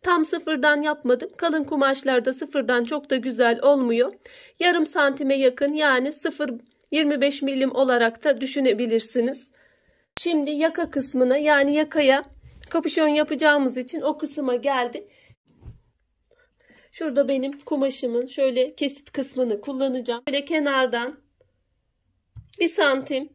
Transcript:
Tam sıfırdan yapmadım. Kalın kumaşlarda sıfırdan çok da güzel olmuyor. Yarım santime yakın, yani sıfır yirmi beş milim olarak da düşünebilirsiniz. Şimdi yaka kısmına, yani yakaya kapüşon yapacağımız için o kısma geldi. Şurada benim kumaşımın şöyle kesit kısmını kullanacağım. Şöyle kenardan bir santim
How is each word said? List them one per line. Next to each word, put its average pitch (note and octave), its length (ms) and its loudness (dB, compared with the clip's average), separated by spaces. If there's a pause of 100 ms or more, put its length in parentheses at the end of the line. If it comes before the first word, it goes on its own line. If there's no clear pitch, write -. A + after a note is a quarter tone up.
Tam E4+ 240 2
sıfırdan D4+ 560 0
yapmadım. D4 560 -2
Kalın D#4+ 260 0
kumaşlarda C4+ 680 0
sıfırdan B3+ 500 -2
çok C#4+ 260 -6
da C4+ 60 0
güzel A#3 460 0
olmuyor. B3+ 520 4 (460)
Yarım E4+ 260 2
santime C#4 500 0
yakın, C4+ 380 2
yani C#4+ 380 2
sıfır - 380 -4 (420)
yirmi D4 300 2
beş C#4+ 200 0
milim C4+ 340 -2
olarak A#3+ 480 2
da C#4 180 2
düşünebilirsiniz. B3 1040 -2 (720)
Şimdi D4+ 320 -2
yaka D#4+ 400 -2
kısmına, B3+ 460 0
yani D4 380 4
yakaya D4 480 2 (460)
kapüşon D#4+ 380 0
yapacağımız D4 680 2
için B3+ 240 -8
o D4+ 160 -2
kısma C#4 380 -4
geldi. B3+ 520 -4 (1800)
Şurada C#4 360 0
benim C#4 320 -2
kumaşımın C4 680 -2
şöyle C4 480 0
kesit - 360 -8
kısmını B3+ 500 -4
kullanacağım. B3+ 680 -4
Şöyle C#4 180 -4
kenardan C4+ 760 -2 (1400)
bir F4 80 0
santim C#4 680 -2